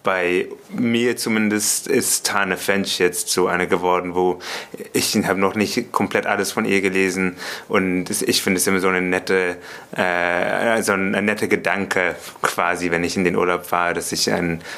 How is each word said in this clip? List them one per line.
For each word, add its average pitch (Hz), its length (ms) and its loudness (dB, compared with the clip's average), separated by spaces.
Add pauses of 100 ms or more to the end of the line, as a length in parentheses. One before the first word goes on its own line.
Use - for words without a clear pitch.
bei 92 440 0 (220)
mir 120 480 0
zumindest 107 720 0
ist - 380 0
Tana 95 300 0
French 98 440 0
jetzt 90 300 2
so 90 180 2
eine 87 200 0
geworden, 90 480 2
wo 90 240 2 (540)
ich - 220 0 (120)
hab 95 100 2
noch 98 180 2
nicht 107 360 -2
komplett 104 340 0
alles 101 260 0
von 110 140 0
ihr 98 160 4
gelesen 92 540 2 (320)
und 92 420 2
es, - 120 -2
ich - 200 2
finde 95 180 2
es - 80 2
immer 95 120 2
so 95 80 2
eine 92 140 2
nette, 92 560 0 (380)
äh, 95 840 0
so 104 120 2
ein, 95 220 0
ein 98 100 0
netter 104 220 0
Gedanke 92 680 0 (260)
quasi, 87 500 0
wenn 85 120 0
ich 87 140 -2
in 95 60 0
den 87 120 2
Urlaub 90 300 0
fahre, 87 280 0
dass 82 180 -4
ich 82 200 0
ein, 87 300 0 (160)